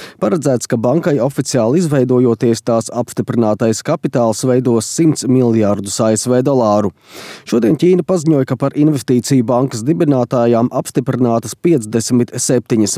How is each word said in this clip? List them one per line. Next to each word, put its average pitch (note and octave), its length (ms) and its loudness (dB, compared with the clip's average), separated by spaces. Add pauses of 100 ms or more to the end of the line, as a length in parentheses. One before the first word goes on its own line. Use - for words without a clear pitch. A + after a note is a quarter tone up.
(200)
Paredzēts, C#3+ 480 0
ka B2+ 80 -2
bankai C#3+ 480 0
oficiāli C3+ 560 0
izveidojoties, B2+ 800 2
tās A2+ 320 -2
apstiprinātais A2+ 920 -2
kapitāls C3+ 580 -2
veidos B2 460 0
simts E3 340 0 (120)
miljārdus G#2 680 0
A A2 140 2
S G#2+ 100 -2
V B2 160 2
dolāru. G#2+ 480 2 (560)
Šodien A3 320 0
Ķīna F3+ 240 4
paziņoja, D3+ 480 0
ka B2+ 80 -2
par C#3 160 -2
investīciju C3+ 720 2
bankas A#2+ 400 -2
dibinātājām B2 880 0
apstiprinātas A#2+ 800 -2
piecdesmit A#2+ 800 0
septiņas A#2 640 0